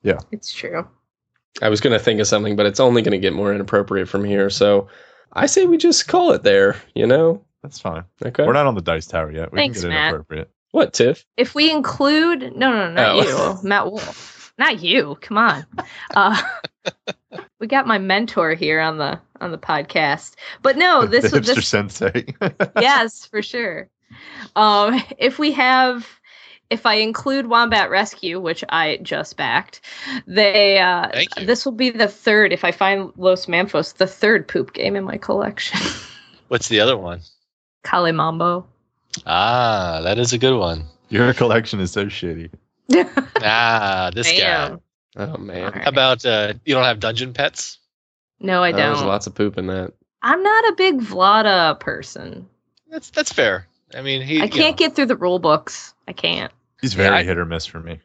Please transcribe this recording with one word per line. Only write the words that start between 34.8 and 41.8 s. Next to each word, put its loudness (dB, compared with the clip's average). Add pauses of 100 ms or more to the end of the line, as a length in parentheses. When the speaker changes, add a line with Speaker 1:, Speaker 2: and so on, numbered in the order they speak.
Speaker 2:
in -4
my -8
collection. -4 (340)
<laughs> -20
Speaker 4:
What's -2
the 2
other 2
one? -10 (640)
Speaker 2:
Calimambo. -2 (600)
Speaker 4:
Ah, 0
that 0
is 0
a -2
good 2
one. -4 (240)
Speaker 1:
Your 2
collection 0